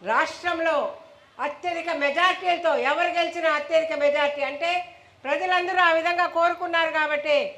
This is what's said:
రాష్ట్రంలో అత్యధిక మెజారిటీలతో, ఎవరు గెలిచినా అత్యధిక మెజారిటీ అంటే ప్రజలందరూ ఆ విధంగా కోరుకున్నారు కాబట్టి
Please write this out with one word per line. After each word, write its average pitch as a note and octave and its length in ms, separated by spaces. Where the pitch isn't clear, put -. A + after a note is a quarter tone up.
రాష్ట్రంలో D#4+ 920
అత్యధిక E4+ 500
మెజారిటీలతో, E4+ 840
ఎవరు D4 320
గెలిచినా E4+ 440
అత్యధిక D#4 460
మెజారిటీ D4 440
అంటే E4 520
ప్రజలందరూ F4+ 540
ఆ E4+ 140
విధంగా E4+ 340
కోరుకున్నారు E4+ 640
కాబట్టి D4 680